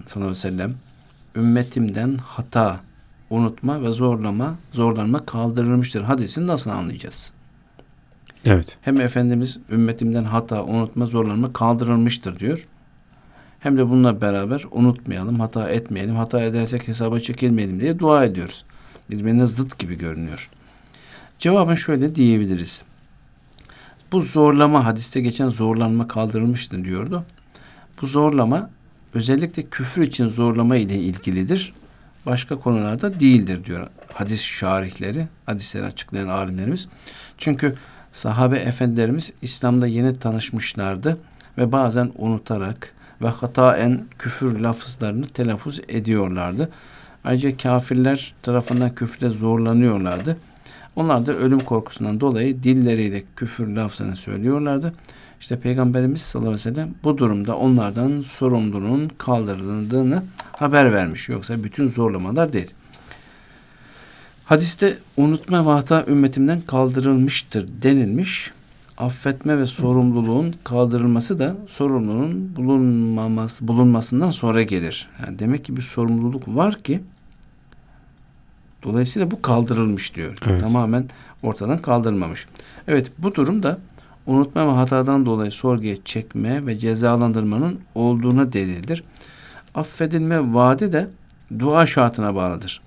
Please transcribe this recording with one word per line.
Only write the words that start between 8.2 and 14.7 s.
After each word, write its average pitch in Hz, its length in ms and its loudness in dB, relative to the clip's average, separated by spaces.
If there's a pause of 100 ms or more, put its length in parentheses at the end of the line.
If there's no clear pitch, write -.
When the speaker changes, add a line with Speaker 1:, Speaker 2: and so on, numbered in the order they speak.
Speaker 2:
Evet. 95 380 4
Speaker 1:
Hem 135 180 2
Efendimiz 123 580 0 (120)
"Ümmetimden 113 540 0
hata, 110 400 -2
unutma, 113 420 -2
zorlanma 117 460 0
kaldırılmıştır" 117 840 0
diyor. 143 280 -4 (920)
Hem 139 180 2
de 127 120 4
bununla 123 300 4
beraber 104 500 -2